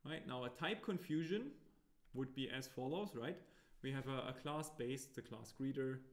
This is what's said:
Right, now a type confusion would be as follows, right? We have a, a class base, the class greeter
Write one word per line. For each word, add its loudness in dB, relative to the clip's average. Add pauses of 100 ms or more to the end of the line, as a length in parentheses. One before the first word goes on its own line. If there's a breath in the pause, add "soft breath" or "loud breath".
Right, -4
now 0
a 0
type 2
confusion 2 (600)
would 0
be 2
as 0
follows, 0
right? 0 (440 loud breath)
We 0
have 0
a, 0
a -2
class 0
base, 0
the -6
class -8
greeter 2 (120)